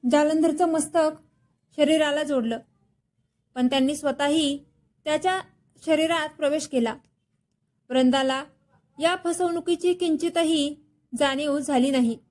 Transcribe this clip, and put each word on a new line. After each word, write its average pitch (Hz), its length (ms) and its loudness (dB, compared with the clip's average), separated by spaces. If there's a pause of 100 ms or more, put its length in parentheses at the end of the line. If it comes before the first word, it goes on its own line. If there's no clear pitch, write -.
(100)
जालंधरचं 311 580 2
मस्तक 320 420 0 (640)
शरीराला 302 460 2
जोडलं, 247 360 -2 (960)
पण 254 120 0
त्यांनी 269 300 0
स्वतःही 285 680 -2 (400)
त्याच्या 311 360 -2 (440)
शरीरात 320 440 0
प्रवेश 302 380 -2
केला. 233 300 -2 (960)
वृंदाला 262 540 2 (560)
या 339 240 2
फसवणुकीची 349 680 -2
किंचितही 320 840 0 (420)
जाणीव 285 400 0
झाली 269 320 0
नाही. 247 280 0 (120)